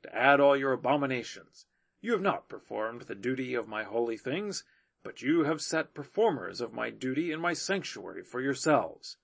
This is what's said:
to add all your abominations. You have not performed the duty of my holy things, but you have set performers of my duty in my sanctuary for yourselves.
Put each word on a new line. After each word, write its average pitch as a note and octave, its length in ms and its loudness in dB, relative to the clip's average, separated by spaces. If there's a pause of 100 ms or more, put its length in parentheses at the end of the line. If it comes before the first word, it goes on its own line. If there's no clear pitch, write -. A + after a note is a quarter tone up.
to - 140 -14
add C#3 240 8
all C#3+ 180 8
your C3+ 140 0
abominations. B2+ 960 -2 (340)
You A#3 120 0
have F#3+ 80 0
not E3+ 280 -2
performed A2 540 -6
the G2 120 -10
duty B2 380 -2
of A2+ 140 -2
my G#2+ 160 -6
holy A2+ 340 -2
things, F#3 460 -4 (400)
but - 180 -12
you D#3 220 2
have D3+ 180 0
set - 320 -4
performers B2+ 680 -2
of A2+ 120 -6
my A#2 160 -4
duty C3 420 -4
in D#3 80 -6
my F3 140 0
sanctuary F#2+ 680 -6
for B2 180 -6
yourselves. C3 840 0